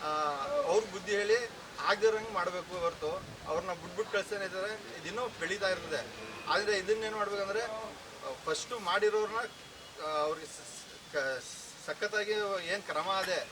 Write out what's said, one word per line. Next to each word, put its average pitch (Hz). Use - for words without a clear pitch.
ಆ, -
ಅವ್ರ 208
ಬುದ್ಧಿ 190
ಹೇಳಿ 214
ಆಗ್ದಿರಂಗೆ 214
ಮಾಡಬೇಕು 175
ಹೊರತು 165
ಅವ್ರನ್ನ 170
ಬಿಟ್ಬಿಟ್ಟು 175
ಕಳ್ಸೇನೆ 196
ಇದ್ದಾರೆ. 190
ಇದಿನ್ನೂ 190
ಬೆಳೀತಾ 196
ಇರ್ತದೆ. 156
ಆದರೆ 208
ಇದನ್ನೇನು 214
ಮಾಡ್ಬೇಕಂದ್ರೆ, 202
ಫಸ್ಟು -
ಮಾಡಿರೋರನ್ನ, 208
ಆ, -
ಅವ್ರಿಗೆ 160
ಸ-, 156
ಸ-, -
ಕ-, 135
ಸಖತ್ತಾಗಿ 208
ಏನು 196
ಕ್ರಮ 156
ಅದೆ 180